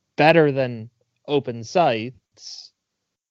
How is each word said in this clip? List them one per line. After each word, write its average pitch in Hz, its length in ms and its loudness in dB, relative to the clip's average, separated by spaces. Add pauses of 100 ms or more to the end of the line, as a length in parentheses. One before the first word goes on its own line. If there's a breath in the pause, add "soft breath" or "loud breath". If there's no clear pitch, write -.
(160)
better 151 360 4
than 123 380 -6 (380)
open 127 360 -4
sights. - 1080 -4 (600)